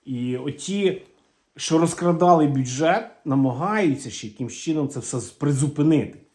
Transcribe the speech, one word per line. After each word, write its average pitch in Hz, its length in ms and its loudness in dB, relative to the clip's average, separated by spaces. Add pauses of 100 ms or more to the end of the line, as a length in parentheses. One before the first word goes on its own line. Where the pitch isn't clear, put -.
І 123 320 -4
оті, 156 640 -2 (560)
що 160 200 0
розкрадали 170 720 4
бюджет, 139 640 0 (140)
намагаються 139 840 0
ще - 180 -12
якимсь 117 260 -10
чином 156 360 -4
це 127 100 -8
все 120 200 -6
з-, 107 100 -10
призупинити. 143 920 0 (140)